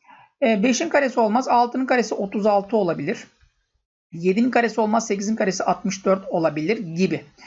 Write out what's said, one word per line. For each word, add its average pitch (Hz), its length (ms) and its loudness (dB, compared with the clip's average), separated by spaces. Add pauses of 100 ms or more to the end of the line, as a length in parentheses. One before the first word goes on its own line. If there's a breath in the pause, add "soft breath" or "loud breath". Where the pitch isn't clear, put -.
(420 soft breath)
e, 226 220 2
beşin 262 260 0
karesi 277 300 0
olmaz. 233 280 2
Altının 247 380 2
karesi 240 300 0
otuz 202 300 -4
altı 202 320 2
olabilir. 165 500 -2 (840)
Yedinin 185 400 0
karesi 233 300 0
olmaz. 220 260 0
Sekizin 208 280 -2
karesi 190 280 -2
altmış 190 420 -2
dört 190 240 0
olabilir 160 480 0
gibi. 170 480 -2 (220 loud breath)